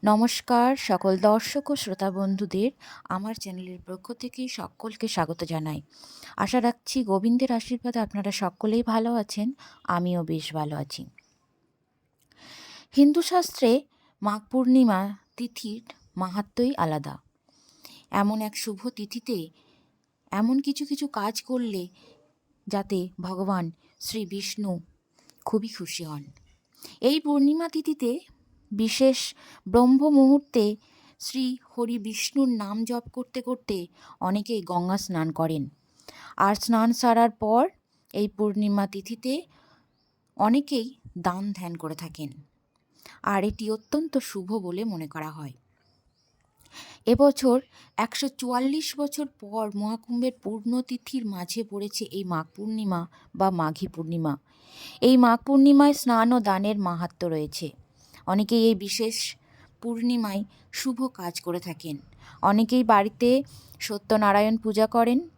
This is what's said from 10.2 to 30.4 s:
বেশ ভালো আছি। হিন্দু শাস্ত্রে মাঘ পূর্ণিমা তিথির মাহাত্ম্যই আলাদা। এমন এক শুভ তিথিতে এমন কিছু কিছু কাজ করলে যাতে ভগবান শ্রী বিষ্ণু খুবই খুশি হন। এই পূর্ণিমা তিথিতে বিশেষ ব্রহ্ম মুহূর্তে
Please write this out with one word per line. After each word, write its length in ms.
বেশ 160
ভালো 240
আছি। 200
হিন্দু 240
শাস্ত্রে 400
মাঘ 180
পূর্ণিমা 500
তিথির 460
মাহাত্ম্যই 500
আলাদা। 300
এমন 180
এক 140
শুভ 180
তিথিতে 380
এমন 240
কিছু 240
কিছু 160
কাজ 160
করলে 340
যাতে 320
ভগবান 380
শ্রী 180
বিষ্ণু 400
খুবই 280
খুশি 340
হন। 140
এই 160
পূর্ণিমা 500
তিথিতে 360
বিশেষ 480
ব্রহ্ম 340
মুহূর্তে 460